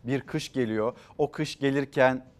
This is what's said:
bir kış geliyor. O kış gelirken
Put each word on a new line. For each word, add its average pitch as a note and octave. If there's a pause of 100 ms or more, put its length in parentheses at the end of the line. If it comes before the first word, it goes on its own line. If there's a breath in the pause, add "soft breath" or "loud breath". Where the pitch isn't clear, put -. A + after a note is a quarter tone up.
bir B2+
kış -
geliyor. A2+ (240 loud breath)
O D3
kış -
gelirken C3+ (140)